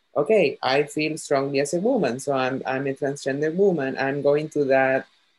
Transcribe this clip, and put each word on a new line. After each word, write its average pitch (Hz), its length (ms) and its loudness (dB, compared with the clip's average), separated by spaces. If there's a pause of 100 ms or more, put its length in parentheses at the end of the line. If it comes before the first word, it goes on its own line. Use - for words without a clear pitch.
(160)
"Okay, 147 460 2
I 135 220 2
feel 151 340 -4
strongly 139 420 0
as 147 140 -2
a 175 60 0
woman, 185 400 0
so 143 120 -4
I'm, 131 340 -2
I'm 135 200 -2
a 135 80 -2
transgender 143 600 -4
woman. 175 440 0
I'm 135 240 -2
going 147 280 2
to 147 160 0
that, 131 400 2 (320)